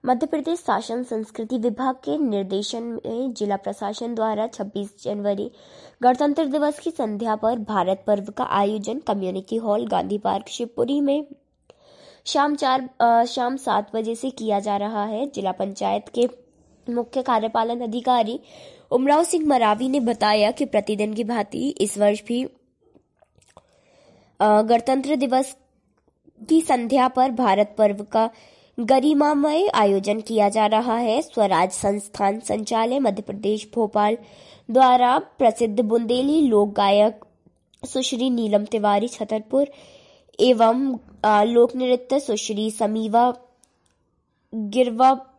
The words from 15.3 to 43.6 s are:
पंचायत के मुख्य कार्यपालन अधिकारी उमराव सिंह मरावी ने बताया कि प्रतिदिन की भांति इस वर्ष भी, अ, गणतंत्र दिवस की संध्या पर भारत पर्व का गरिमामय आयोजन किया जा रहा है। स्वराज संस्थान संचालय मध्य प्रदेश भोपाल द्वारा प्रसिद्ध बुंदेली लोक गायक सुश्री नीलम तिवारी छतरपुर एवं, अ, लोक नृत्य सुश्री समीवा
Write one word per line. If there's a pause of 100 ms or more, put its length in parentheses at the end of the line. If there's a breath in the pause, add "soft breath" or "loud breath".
पंचायत
के (640)
मुख्य
कार्यपालन
अधिकारी (500 loud breath)
उमराव
सिंह
मरावी
ने
बताया
कि
प्रतिदिन
की
भांति
इस
वर्ष
भी, (2000 soft breath)
अ,
गणतंत्र
दिवस (920)
की
संध्या
पर
भारत
पर्व
का (500 soft breath)
गरिमामय
आयोजन
किया
जा
रहा
है।
स्वराज
संस्थान
संचालय
मध्य
प्रदेश
भोपाल (520 loud breath)
द्वारा
प्रसिद्ध
बुंदेली
लोक
गायक (600)
सुश्री
नीलम
तिवारी
छतरपुर (720 loud breath)
एवं, (260)
अ,
लोक
नृत्य
सुश्री
समीवा (1200)